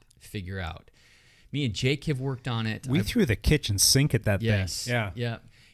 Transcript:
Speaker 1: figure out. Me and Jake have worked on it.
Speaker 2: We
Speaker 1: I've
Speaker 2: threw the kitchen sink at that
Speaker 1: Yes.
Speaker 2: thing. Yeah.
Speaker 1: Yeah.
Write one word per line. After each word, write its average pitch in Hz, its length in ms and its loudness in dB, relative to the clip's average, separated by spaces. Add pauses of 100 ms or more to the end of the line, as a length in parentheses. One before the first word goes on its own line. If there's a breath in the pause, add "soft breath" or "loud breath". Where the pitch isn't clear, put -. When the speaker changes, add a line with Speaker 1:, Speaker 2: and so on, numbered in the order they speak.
(180)
Speaker 1:
figure 95 400 -8
out. 82 300 -8 (640 soft breath)
Me 143 100 0
and 117 100 0
Jake 131 320 0
have 143 140 -2
worked 135 300 -6
on 113 160 -2
it. 110 220 -4
Speaker 2:
We 120 120 2
Speaker 1:
I've 107 60 0
Speaker 2:
threw 214 200 2
the 110 120 2
kitchen 120 400 2
sink 135 360 4
at 120 100 0
that 101 180 2
Speaker 1:
Yes. 104 440 0
Speaker 2:
thing. 123 80 -2
Yeah. 107 220 -2
Speaker 1:
Yeah. 117 220 -6 (360 soft breath)